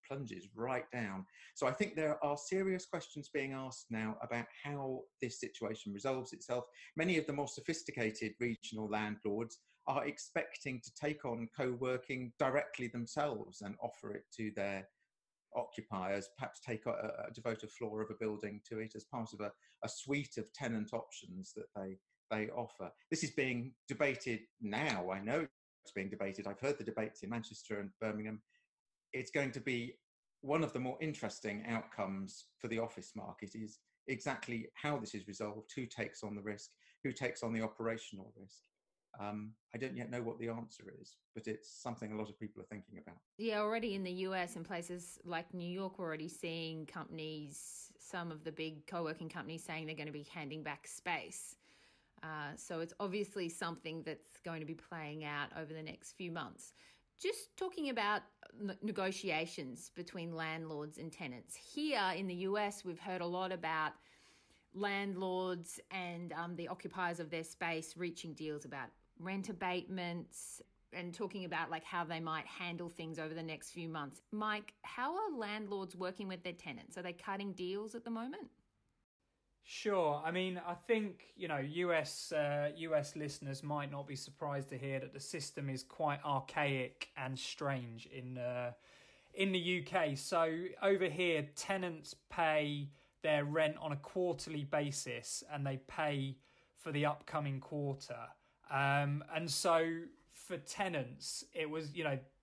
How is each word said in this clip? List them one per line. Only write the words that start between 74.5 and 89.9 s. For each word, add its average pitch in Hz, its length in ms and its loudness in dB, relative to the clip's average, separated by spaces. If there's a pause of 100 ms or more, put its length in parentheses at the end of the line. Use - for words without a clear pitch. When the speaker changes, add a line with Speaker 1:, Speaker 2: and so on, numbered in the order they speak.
Speaker 2:
how 277 320 0
are 381 240 0
landlords 202 580 -2
working 185 320 -2
with 180 140 -4
their 180 100 -4
tenants? 160 460 -8
Are 180 40 -4
they 175 120 -4
cutting 196 400 -2
deals 196 400 -2
at 233 100 -6
the 233 60 -6
moment? 254 400 -4 (1160)
Speaker 3:
Sure. 165 560 4
I 160 60 4
mean, 185 340 2
I 175 100 -2
think, 214 600 2
you 175 140 -4
know, 151 80 4
U 165 380 4
S, - 360 2
uh, 147 460 4
U 160 180 2
S 147 220 4
listeners 139 460 -4
might 147 280 0
not 139 160 -4
be 147 80 -6
surprised 139 540 -2
to 131 100 -6
hear 135 220 0
that - 140 -8
the 139 40 -8
system 143 520 -4
is 131 120 -2
quite 143 420 2
archaic 139 920 2
and 131 200 -2
strange 123 760 -2
in, 127 240 -6
uh, 123 360 0 (600)
in 196 180 4
the 185 80 4
U 175 240 4
K. 156 320 4